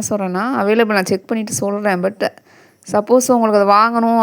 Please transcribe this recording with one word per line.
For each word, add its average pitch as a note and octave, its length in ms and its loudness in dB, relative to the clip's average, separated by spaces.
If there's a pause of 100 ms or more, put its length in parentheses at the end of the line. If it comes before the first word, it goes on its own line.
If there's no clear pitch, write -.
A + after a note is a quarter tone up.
சொல்றேன்னா, G3 360 -4 (160)
அவைலபிள் G#3+ 380 2
நான் F#3 140 -2
செக் F#3+ 160 -4
பண்ணிட்டு A3 240 -6
சொல்றேன். G3+ 500 -4
But - 280 -4 (600)
சப்போஸ் A#3 420 2
உங்களுக்கு A3 260 2
அது G3+ 120 2
வாங்கணும் A3+ 520 2